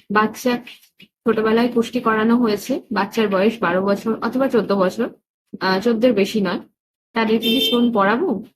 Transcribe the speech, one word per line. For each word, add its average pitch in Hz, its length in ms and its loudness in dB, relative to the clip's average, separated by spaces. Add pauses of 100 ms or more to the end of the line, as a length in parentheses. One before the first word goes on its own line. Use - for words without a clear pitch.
(120)
বাচ্চা 220 500 0 (400)
ছোটবেলায় 220 720 0
পুষ্টি 233 260 0
করানো 220 360 2
হয়েছে, 240 460 0 (100)
বাচ্চার 202 360 -2
বয়স 196 340 2
বারো 180 240 0
বছর 202 260 0 (100)
অথবা 254 260 -2
চোদ্দ 214 280 0
বছর, 190 320 0 (520)
আহ, 190 240 0
চোদ্দ 233 220 2
এর 247 80 4
বেশি 202 280 0
নয়, 185 200 -2 (540)
তাদেরকে 226 320 0
কি 226 140 2
স্টোন 240 300 2
পরাবো 220 520 0 (120)